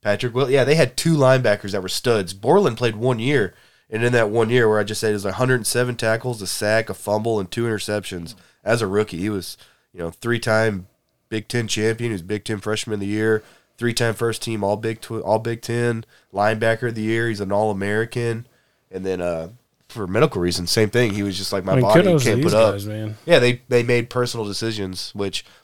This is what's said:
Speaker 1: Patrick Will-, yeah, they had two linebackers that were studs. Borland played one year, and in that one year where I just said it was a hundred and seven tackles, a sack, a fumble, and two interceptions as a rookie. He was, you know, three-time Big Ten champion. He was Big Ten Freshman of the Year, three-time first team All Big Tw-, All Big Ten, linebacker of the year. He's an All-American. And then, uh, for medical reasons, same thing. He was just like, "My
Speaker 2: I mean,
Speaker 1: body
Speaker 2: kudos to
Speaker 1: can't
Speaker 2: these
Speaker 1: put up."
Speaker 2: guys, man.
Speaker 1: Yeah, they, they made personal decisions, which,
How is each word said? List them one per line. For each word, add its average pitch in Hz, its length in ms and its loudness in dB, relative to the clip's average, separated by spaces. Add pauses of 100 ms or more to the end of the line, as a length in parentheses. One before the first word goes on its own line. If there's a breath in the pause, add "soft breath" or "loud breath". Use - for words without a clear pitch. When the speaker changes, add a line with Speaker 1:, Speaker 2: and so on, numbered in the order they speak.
Speaker 1:
Patrick 107 320 -2
Will-, 127 160 0
yeah, 135 140 4
they 139 120 4
had 147 200 2
two 165 220 2
linebackers 127 540 4
that 98 100 -2
were 92 80 -8
studs. 101 440 0
Borland 120 440 2
played 117 180 0
one 120 240 0
year, 117 340 0 (360 soft breath)
and 110 160 -2
in 123 80 2
that 113 160 4
one 113 200 2
year 120 200 4
where 107 100 4
I 107 40 2
just 104 180 -4
said 110 80 2
it 107 40 2
was 101 120 -4
a 95 80 -4
hundred 127 220 2
and 117 120 -2
seven 123 300 0
tackles, 113 440 -2
a 92 60 -8
sack, 110 420 0
a - 40 -6
fumble, 107 480 0
and 90 100 -6
two 117 140 -4
interceptions 95 680 -6 (280 soft breath)
as 113 180 2
a 104 60 -2
rookie. 101 300 0
He 95 120 -4
was, 98 280 -8 (360 soft breath)
you 92 60 -20
know, 85 120 -6
three-time 110 760 0 (420)
Big 110 200 -6
Ten 120 180 -2
champion. 113 440 -2
He - 20 -4
was 92 80 -6
Big 101 240 -6
Ten 107 140 -4
Freshman 107 360 -4
of 98 60 -4
the 98 60 -6
Year, 107 360 0 (340 soft breath)
three-time 117 360 0
first 113 280 -2
team 110 220 -4
All 101 140 0
Big 113 240 -6
Tw-, 110 200 -8
All 107 180 2
Big 117 220 -6
Ten, 117 440 -2 (280 soft breath)
linebacker 113 560 0
of 110 60 -6
the 110 60 -4
year. 113 280 0
He's 104 120 -4
an 95 100 -4
All-American. 110 960 -2 (460)
And 92 140 -8
then, 92 160 -2
uh, 85 280 -4 (400)
for 104 180 -8
medical 107 340 2
reasons, 87 300 -2
same 110 180 4
thing. 117 240 2
He 101 100 -2
was 98 140 -4
just 98 160 -6
like, 101 100 -2
"My 190 100 0
Speaker 2:
I - 20 4
mean, 127 80 4
Speaker 1:
body - 180 6
Speaker 2:
kudos 165 220 4
to 120 60 2
Speaker 1:
can't 104 120 2
Speaker 2:
these - 100 2
Speaker 1:
put 104 80 4
up." 107 140 6
Speaker 2:
guys, 101 140 -6
man. 107 280 -8 (120)
Speaker 1:
Yeah, 165 120 6
they, 123 300 2
they 120 140 4
made 120 260 0
personal 120 360 -2
decisions, 101 680 -6
which, 101 320 -4 (180 soft breath)